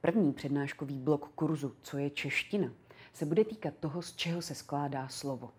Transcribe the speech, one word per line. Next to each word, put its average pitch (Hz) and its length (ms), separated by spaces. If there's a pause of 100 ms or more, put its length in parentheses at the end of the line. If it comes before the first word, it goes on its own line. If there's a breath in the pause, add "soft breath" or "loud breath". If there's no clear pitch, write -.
První 165 320
přednáškový 143 640
blok 147 360
kurzu 147 480
Co - 160
je 143 120
čeština? 143 600 (420 loud breath)
Se - 140
bude 165 180
týkat 175 360
toho, 165 220
z - 140
čeho 170 260
se 151 120
skládá 139 540
slovo. 127 500